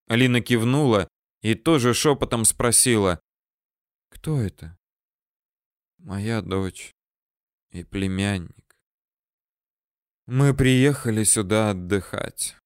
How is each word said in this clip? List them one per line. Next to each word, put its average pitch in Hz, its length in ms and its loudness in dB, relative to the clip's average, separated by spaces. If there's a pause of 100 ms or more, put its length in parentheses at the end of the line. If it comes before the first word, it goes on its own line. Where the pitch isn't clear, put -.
Алина 123 320 2
кивнула 120 680 0 (340)
и 110 120 0
тоже 123 400 2
шёпотом 123 500 0
спросила: 110 760 2 (920)
"Кто 151 300 -6
это?" 87 360 -8 (1200)
"Моя 104 440 -6
дочь 95 500 -6 (800)
и 87 140 -14
племянник. 95 920 -6 (1500)
Мы 135 280 2
приехали 127 680 2
сюда 107 460 0
отдыхать. - 960 -6